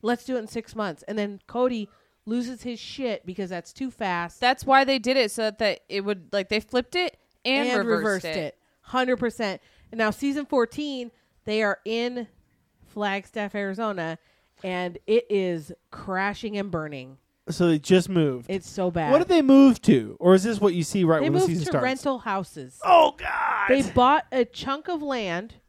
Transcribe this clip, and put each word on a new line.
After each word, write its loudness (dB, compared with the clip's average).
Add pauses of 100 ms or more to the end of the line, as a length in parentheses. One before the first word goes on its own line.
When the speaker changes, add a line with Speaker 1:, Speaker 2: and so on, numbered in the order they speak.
Speaker 1:
Let's -2
do -6
it -2
in -12
six -12
months." -6
And -6
then -6
Cody -2 (360)
loses -6
his -10
shit -8
because -8
that's -10
too -8
fast. -6
Speaker 2:
That's 0
why 6
they 0
did 0
it, 2
so -6
that, -4
that 0 (100)
it -6
would, -6
like, -2
they 0
flipped -4
it -2 (260)
and 0
Speaker 1:
And 0
Speaker 2:
reversed 0
Speaker 1:
reversed -10
Speaker 2:
it. -6
Speaker 1:
it. -8 (260)
Hundred 0
percent. -4 (300)
And -14
now 2
season -4
fourteen, -2 (320)
they -2
are -2
in -6 (600)
Flagstaff, -6
Arizona, -4 (460)
and -6 (100)
it 2
is -2 (180)
crashing -6
and -6
burning. -8 (320)
Speaker 3:
So 2
they 4
just 2
moved. 0
Speaker 1:
It's -6
so -2
bad. 0
Speaker 3:
What 6
did 2
they 4
move 8
to? 2
Or 8
is 4
this -2
what 4
you 0
see -2
right 4
Speaker 1:
They 0
Speaker 3:
when 0
the 4
Speaker 1:
moved 4
Speaker 3:
season -2
Speaker 1:
to -6
Speaker 3:
starts? 0
Speaker 1:
rental -4
houses. -8
Speaker 3:
Oh, 6
God. -4
Speaker 1:
They 2
bought 4
a 0
chunk -10
of -4
land -6 (140)